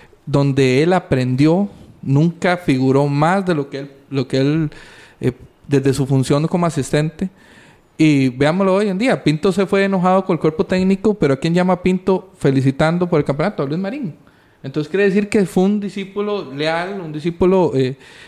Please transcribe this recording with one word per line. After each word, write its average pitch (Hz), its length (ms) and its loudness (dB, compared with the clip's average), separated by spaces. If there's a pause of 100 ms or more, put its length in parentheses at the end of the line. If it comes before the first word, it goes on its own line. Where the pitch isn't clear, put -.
(240)
donde 139 580 2
él 170 100 2
aprendió, 151 760 0 (340)
nunca 170 540 0
figuró 135 500 2
más 160 400 0
de 180 80 0
lo 139 160 -4
que 139 100 -10
él, 143 100 -14 (200)
lo 135 160 -4
que 131 120 -2
él, 151 320 0 (500)
eh, 127 100 -2 (380)
desde 135 260 2
su 139 100 -2
función 139 440 0
como 175 180 0
asistente. 156 640 -2 (680)
Y 143 340 4
veámoslo 170 440 2
hoy 208 140 2
en 185 100 -4
día, 220 240 0
Pinto 160 300 0
se 190 140 0
fue 196 180 2
enojado 190 400 2
con 190 100 0
el 156 60 -2
cuerpo 160 260 0
técnico, 190 480 0
pero 143 200 0
¿a - 20 0
quién 165 180 -2
llama 180 260 2
Pinto 185 560 -2
felicitando 143 720 0
por 170 120 2
el 143 40 0
campeonato? 156 380 -2
A 139 40 -4
Luis 151 120 -4
Marín. 196 360 -8 (480)
Entonces 147 280 -6
quiere 196 140 0
decir 202 240 2
que 202 180 2
fue 185 180 0
un 208 140 2
discípulo 202 720 -6
leal, 165 480 -4
un 160 120 -10
discípulo, 170 640 0
eh, 131 220 0 (320)